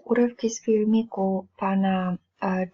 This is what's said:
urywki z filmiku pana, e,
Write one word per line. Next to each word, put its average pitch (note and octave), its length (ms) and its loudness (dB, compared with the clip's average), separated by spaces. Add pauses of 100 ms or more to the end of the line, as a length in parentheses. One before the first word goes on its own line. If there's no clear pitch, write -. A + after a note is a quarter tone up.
urywki A#3+ 440 0
z - 140 -8
filmiku G#3+ 840 0 (100)
pana, F#3+ 600 0 (260)
e, F#3 300 -2